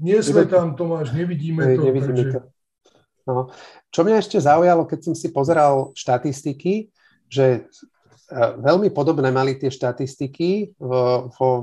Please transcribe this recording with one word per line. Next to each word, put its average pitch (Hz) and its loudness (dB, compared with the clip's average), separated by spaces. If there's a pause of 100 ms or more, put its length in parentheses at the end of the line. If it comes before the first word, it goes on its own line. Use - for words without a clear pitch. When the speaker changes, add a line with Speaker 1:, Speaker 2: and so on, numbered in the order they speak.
Speaker 1:
nie 185 2
Speaker 2:
je 175 0
Speaker 1:
sme 170 4
Speaker 2:
to 185 4
Speaker 1:
tam, 165 0
Tomáš, 160 -4
nevidíme 160 -4
Speaker 2:
Hej, 131 2
Speaker 1:
to, 151 0
Speaker 2:
nevidíme 131 0
Speaker 1:
takže 131 0
Speaker 2:
to. 127 -4 (880)
No. 127 -4 (400)
Čo 165 0
mňa 220 4
ešte 208 -2
zaujalo, 165 4
keď - -8
som 165 -4
si 165 -8
pozeral 143 0
štatistiky, 147 -4 (400)
že, 127 0 (640)
e, 127 -2 (160)
veľmi 170 2
podobné 143 0
mali 131 0
tie 135 -4
štatistiky 139 -6
vo, 123 0
vo 131 0 (140)